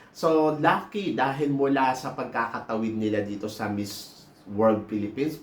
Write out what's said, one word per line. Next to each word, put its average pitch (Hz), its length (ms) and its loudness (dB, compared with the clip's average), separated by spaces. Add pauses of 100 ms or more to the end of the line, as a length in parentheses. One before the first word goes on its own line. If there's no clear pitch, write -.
So, 156 480 2
lucky 180 560 0
dahil 139 400 0
mula 139 400 2
sa 127 240 -8
pagkakatawid 113 800 -4
nila 107 240 0
dito 101 240 -6
sa 107 240 -6
Miss - 560 -6 (200)
World 104 480 2
Philippines, 110 500 -2